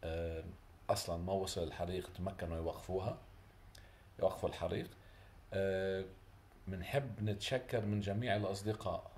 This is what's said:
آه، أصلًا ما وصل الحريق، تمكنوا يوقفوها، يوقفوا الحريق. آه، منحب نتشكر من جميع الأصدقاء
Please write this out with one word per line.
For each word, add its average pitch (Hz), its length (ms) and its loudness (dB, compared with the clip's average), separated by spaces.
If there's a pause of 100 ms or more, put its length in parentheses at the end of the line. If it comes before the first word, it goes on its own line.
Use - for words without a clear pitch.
آه، 82 400 0 (460)
أصلًا 87 280 2
ما 90 160 0
وصل 95 300 2
الحريق، 87 500 -2
تمكنوا 87 440 -2
يوقفوها، 92 600 0 (1000)
يوقفوا - 300 4
الحريق. 85 400 0 (640)
آه، 95 520 4 (640)
منحب 107 560 0
نتشكر 107 600 2
من 104 140 4
جميع 101 360 4
الأصدقاء 101 840 0